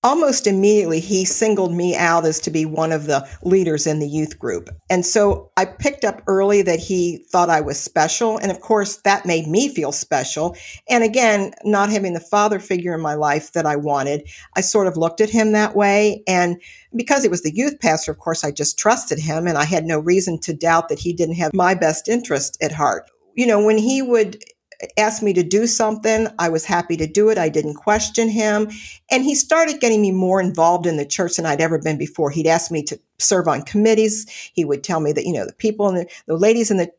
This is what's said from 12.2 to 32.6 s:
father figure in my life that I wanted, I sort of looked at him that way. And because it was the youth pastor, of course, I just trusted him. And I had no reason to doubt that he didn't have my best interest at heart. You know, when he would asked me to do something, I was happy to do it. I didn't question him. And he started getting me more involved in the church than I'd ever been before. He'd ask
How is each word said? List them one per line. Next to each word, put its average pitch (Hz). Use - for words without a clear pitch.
father 208
figure 180
in 160
my 151
life 151
that 165
I 151
wanted, 143
I 190
sort 196
of 160
looked 165
at 214
him 220
that 214
way. 208
And 175
because 247
it 214
was 175
the 156
youth 285
pastor, 160
of 151
course, 165
I 147
just 147
trusted 214
him. 160
And 165
I 147
had 160
no 160
reason 180
to -
doubt 165
that 151
he 175
didn't 170
have 160
my 185
best 160
interest 208
at 147
heart. 139
You 247
know, 208
when 220
he 269
would 226
asked 214
me 202
to 175
do 196
something, 220
I 170
was 160
happy 170
to 156
do 208
it. 214
I 165
didn't 151
question 214
him. 214
And 262
he 277
started 320
getting 226
me 202
more 185
involved 170
in 165
the 143
church 170
than 170
I'd 147
ever 160
been 156
before. 151
He'd 156
ask 160